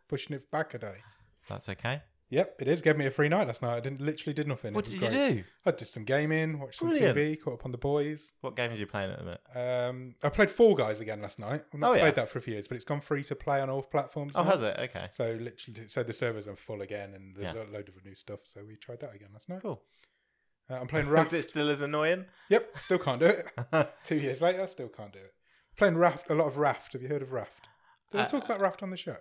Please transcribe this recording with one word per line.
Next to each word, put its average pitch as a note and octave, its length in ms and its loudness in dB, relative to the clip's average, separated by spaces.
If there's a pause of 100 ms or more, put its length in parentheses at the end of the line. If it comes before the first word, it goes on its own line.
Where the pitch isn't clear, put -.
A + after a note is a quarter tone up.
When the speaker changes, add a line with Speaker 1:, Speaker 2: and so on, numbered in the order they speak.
Speaker 1:
pushing D3 280 -6
it C3 160 -12
back D3+ 220 -2
a B2+ 40 -10
day. G2+ 200 -12 (520)
Speaker 2:
That's G2 200 -10
okay. B2 320 -4 (300)
Speaker 1:
Yep, D#3+ 280 0
it B2+ 80 -4
is. E3 140 2
Gave D3+ 160 6
me C#3+ 80 0
a C3 60 0
free D3 180 2
night F3+ 160 2
last A#2 160 -4
night. A#2+ 140 0
I A#2+ 40 -4
didn't, C3+ 220 -6
literally D3+ 320 -4
did D3 140 -2
nothing. A#2 260 -4
Speaker 2:
What G#2+ 140 -2
Speaker 1:
It A2+ 60 -8
was F#3 60 -6
Speaker 2:
did G3+ 140 0
you C4+ 60 2
Speaker 1:
great. B3+ 160 4
Speaker 2:
do? F#2+ 80 -2 (240)
Speaker 1:
I F3 40 6
did - 160 -6
some A2+ 180 -10
gaming, D#3 540 2
watched C3+ 200 -12
some E4+ 100 0
Speaker 2:
Brilliant. B3+ 260 4
Speaker 1:
T D3+ 180 2
V, - 40 -4
caught C#3+ 160 -6
up - 120 -10
on C3 60 -6
the B2 60 -6
boys. D3 640 -2
Speaker 2:
What B2+ 140 -8
games A#2 220 -2
are - 20 -4
you G2 80 -4
playing G2 240 -4
at F2+ 80 -8
the E2 60 -10
minute? F2 160 -10 (140)
Speaker 1:
Um, B2+ 680 -4
I D3 60 0
played G3+ 200 4
Fall A3 240 8
Guys A2 260 2
again G#2+ 220 -6
last G2 160 -10
night. C3 340 -4
I've D3 80 -10
not D3+ 120 6
Speaker 2:
Oh, - 20 6
yeah. D#3+ 80 8
Speaker 1:
played D#3 140 6
that A#2 140 0
for B2+ 100 -8
a - 20 -4
few A2+ 120 -6
years, G2+ 140 -6
but B2 80 -8
it's A2+ 80 -10
gone C#3+ 160 -4
free C#3+ 260 -2
to C#3+ 100 -8
play C#3 260 0
on C3+ 80 -2
all C3+ 140 -4
platforms C#3+ 500 -4
Speaker 2:
Oh, F3 100 2
Speaker 1:
now. F3 60 4
Speaker 2:
has D#3+ 140 4
it? G#2 160 0
Okay. F#2 320 -6
Speaker 1:
So A2+ 280 -2
literally, A2+ 480 -12
so B2+ 140 -4
the A2+ 120 -4
servers G#2+ 340 -4
are G2 80 -12
full G2+ 260 -10
again, G2 320 -8
and G2 220 -20
there's G2 200 -6
Speaker 2:
Yeah. A2+ 60 -8
Speaker 1:
a G#2 100 -14
load G2+ 180 -12
of F#2+ 140 -20
new F#2+ 120 -20
stuff. - 240 -14 (120)
So G2+ 160 -20
we G#2+ 80 -20
tried A#2+ 260 -16
that B2 120 -12
again G2+ 180 -20
last G#2+ 160 -20
night. F#3 140 -12
Speaker 2:
Cool. F3+ 220 -8 (840)
Speaker 1:
Uh, C3 140 -8
I'm B2+ 60 -6
playing D3+ 180 0
Speaker 2:
<laughs> - 20 -4
Is C#3+ 40 -4
Speaker 1:
Raft. D#3+ 220 4
Speaker 2:
it D#3 100 0
still D3 260 -2
as C#3+ 140 0
annoying? D#3 420 0 (240)
Speaker 1:
Yep, G#3+ 300 2
still - 200 2
can't C3 200 0
do E3 80 8
it. - 200 4 (240)
Speaker 2:
<laughs> - 320 2
Speaker 1:
Two E3 120 -2
years C#3 260 -2
later, F#3 240 2
still C3 240 -10
can't G#2 240 -16
do G2 60 -20
it. G2 140 -20 (440)
Playing - 180 6
Raft, E3 360 4
a - 20 2
lot D3+ 140 4
of C#3 100 -4
Raft. C#3+ 360 0
Have C3 100 -10
you C3 40 -8
heard D3 140 -4
of C3 120 -8
Raft? - 360 -10 (420)
Did G3+ 100 2
I - 20 2
Speaker 2:
Uh, A#3+ 60 2
Speaker 1:
talk C#4+ 160 -2
about G3+ 160 -2
Raft F#3 200 2
on F#3+ 80 -6
the F#3 80 -8
show? D#3+ 240 -10